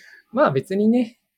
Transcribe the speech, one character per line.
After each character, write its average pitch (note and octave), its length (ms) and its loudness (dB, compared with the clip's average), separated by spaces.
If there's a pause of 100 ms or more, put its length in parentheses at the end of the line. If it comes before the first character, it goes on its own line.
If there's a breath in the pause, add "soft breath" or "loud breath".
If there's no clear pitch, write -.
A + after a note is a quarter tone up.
(340 loud breath)
ま C4 140 2
あ E3+ 40 -2
別 C3+ 240 -4
に G#3 140 0
ね、 A#3+ 300 -2 (180)